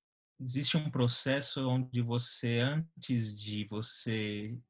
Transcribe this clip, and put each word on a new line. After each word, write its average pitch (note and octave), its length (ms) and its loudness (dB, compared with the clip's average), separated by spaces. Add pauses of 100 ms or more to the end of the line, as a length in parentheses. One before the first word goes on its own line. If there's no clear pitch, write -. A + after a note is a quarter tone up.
(400)
existe C3 380 0
um D3+ 120 0
processo C3+ 800 2
onde B2+ 340 0
você, A#2+ 580 0
antes B2+ 800 0
de G#2 280 -4
você G#2+ 920 -4 (120)